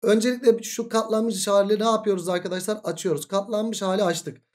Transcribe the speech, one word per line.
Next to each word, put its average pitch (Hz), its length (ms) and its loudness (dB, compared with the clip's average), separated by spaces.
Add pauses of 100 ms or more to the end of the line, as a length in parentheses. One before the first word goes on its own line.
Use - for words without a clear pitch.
Öncelikle 226 600 4
şu 233 260 -6
katlanmış 220 580 0
hali 202 320 4
ne 214 40 -2
yapıyoruz 208 460 0
arkadaşlar? 185 540 -4
Açıyoruz. 165 440 -2
Katlanmış 208 540 -2
hali 196 220 0
açtık. 160 340 -2 (180)